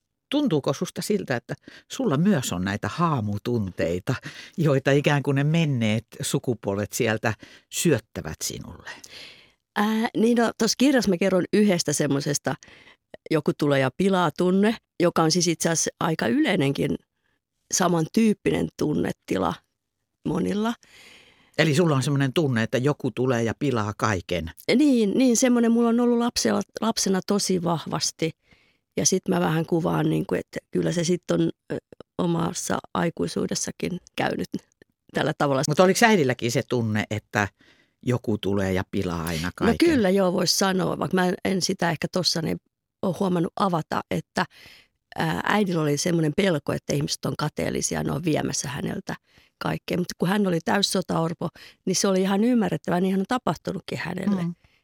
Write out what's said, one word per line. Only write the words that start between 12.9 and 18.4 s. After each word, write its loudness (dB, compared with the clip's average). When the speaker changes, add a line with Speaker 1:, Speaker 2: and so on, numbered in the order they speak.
Speaker 2:
joku 0
tulee 2
ja 2
pilaa 2
tunne, 4
joka 4
on 4
siis 2
itse 0
asiassa 0
aika 0
yleinenkin 2
samantyyppinen 2